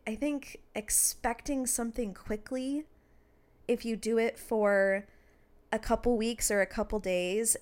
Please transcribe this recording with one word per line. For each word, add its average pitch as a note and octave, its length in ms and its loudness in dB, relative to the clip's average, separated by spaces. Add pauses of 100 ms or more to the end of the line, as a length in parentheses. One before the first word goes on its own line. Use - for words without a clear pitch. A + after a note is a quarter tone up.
I G#3+ 100 -6
think C#4+ 440 -4 (160)
expecting A#3+ 920 0
something A#3 480 -2
quickly, C4 680 -4 (840)
if A#3 180 0
you A3+ 100 -2
do A3 220 0
it A3+ 200 2
for G3+ 680 2 (640)
a A3 80 0
couple A#3 380 2
weeks A3+ 340 0
or G#3 100 4
a F#3 40 4
couple G#3 340 -2
days, F#3 640 2